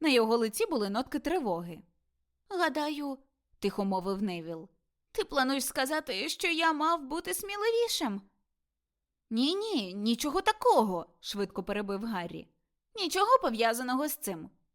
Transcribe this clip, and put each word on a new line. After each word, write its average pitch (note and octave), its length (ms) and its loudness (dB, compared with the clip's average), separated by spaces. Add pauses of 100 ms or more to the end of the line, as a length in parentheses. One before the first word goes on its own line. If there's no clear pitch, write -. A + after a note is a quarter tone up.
На D#4 80 2
його A#3 280 6
лиці A#3 300 0
були A3+ 240 0
нотки A#3+ 280 -2
тривоги. F3+ 640 -2 (640)
«Гадаю», D4 720 -2 (400)
тихо G3+ 260 -2
мовив F#3+ 380 -2
Невіл, E3+ 460 -6 (440)
«ти - 120 -2
плануєш C4+ 400 2
сказати, C#4+ 640 -2
що - 200 -2
я D#4+ 240 2
мав D#4 300 0
бути E4+ 320 -6
сміливішим?» G#4 880 0 (1080)
«Ні-ні, D#4 640 0
нічого A#3 460 0
такого», A#3+ 680 4 (140)
швидко G3 420 -6
перебив G3+ 420 -4
Гаррі. F#3 440 -6 (480)
«Нічого G4+ 460 4
пов'язаного B3 640 0
з - 80 -6
цим. F3 340 -6 (240)